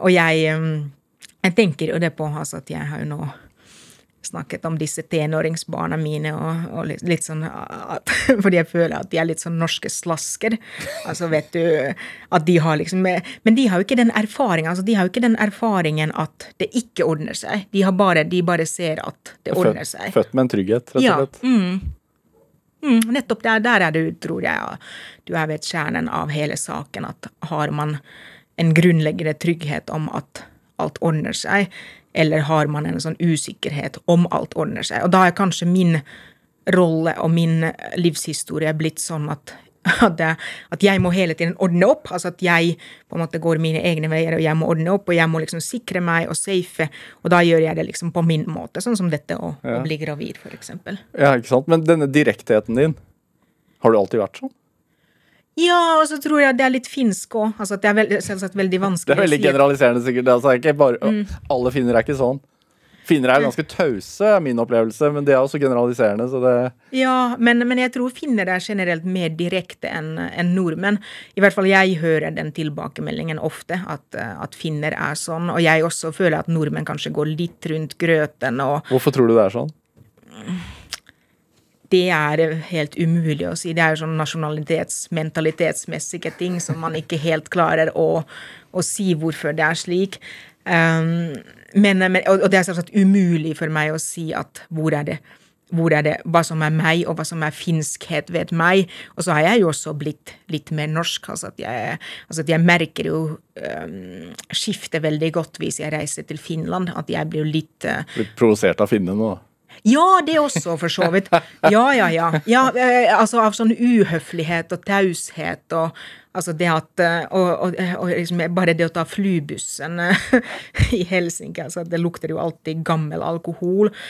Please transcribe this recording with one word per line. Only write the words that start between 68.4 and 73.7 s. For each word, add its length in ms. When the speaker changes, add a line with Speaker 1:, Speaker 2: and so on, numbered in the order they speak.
Speaker 1:
er 120
generelt 440
mer 240
direkte 640
enn, 280
enn 360
nordmenn. 440
I 40
hvert 120
fall 140
jeg 320
hører 360
den 180
tilbakemeldingen 840
ofte, 360